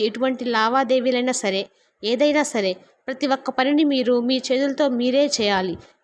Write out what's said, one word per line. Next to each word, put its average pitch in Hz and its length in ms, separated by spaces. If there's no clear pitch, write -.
ఎటువంటి 240 420
లావాదేవీలైనా 247 880
సరే, 196 280
ఏదైనా 285 400
సరే 202 280
ప్రతి 262 240
ఒక్క 262 220
పనిని 285 360
మీరు 254 360
మీ 254 160
చేతులతో 269 520
మీరే 247 380
చేయాలి. 202 460